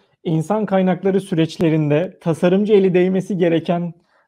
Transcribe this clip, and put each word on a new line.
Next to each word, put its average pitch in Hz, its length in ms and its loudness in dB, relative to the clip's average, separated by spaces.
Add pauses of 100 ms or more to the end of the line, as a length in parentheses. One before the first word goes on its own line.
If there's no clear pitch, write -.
(240)
insan 180 420 -2
kaynakları 190 560 0
süreçlerinde 160 1000 0
tasarımcı 190 520 0
eli 190 200 4
değmesi 185 440 0
gereken 170 560 -2 (340)